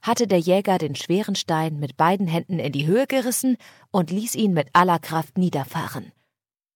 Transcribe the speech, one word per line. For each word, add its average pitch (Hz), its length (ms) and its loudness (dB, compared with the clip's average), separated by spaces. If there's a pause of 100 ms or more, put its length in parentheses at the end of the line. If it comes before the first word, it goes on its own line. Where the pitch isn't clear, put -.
hatte 233 240 0
der 190 140 4
Jäger 185 380 2
den 147 180 -4
schweren 190 400 -2
Stein 160 420 -2
mit 143 180 -6
beiden 185 300 2
Händen 165 320 -2
in 135 140 -4
die 160 160 -2
Höhe 240 180 2
gerissen 254 500 0 (360)
und 170 180 0
ließ 214 240 -4
ihn 208 180 2
mit 147 200 0
aller 180 260 6
Kraft 160 400 -4
niederfahren. 151 720 -4 (640)